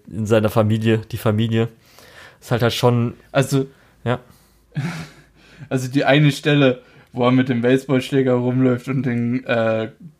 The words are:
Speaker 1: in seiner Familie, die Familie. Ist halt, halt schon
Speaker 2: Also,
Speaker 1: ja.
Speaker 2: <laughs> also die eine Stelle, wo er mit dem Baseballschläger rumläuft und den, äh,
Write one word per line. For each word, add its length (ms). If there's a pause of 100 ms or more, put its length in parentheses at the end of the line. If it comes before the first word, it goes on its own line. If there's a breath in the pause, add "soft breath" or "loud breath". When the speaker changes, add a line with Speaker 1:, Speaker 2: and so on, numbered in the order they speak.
Speaker 1:
in 180
seiner 240
Familie, 480
die 180
Familie. 520 (720 loud breath)
Ist 120
halt, 100
halt 120
schon 400 (180)
Speaker 2:
Also, 340 (380 soft breath)
Speaker 1:
ja. 160 (540 soft breath)
Speaker 2:
<laughs> 960
also 200
die 160
eine 280
Stelle, 500 (300 soft breath)
wo 120
er 80
mit 160
dem 140
Baseballschläger 720
rumläuft 540
und 160
den, 400
äh, 460 (280)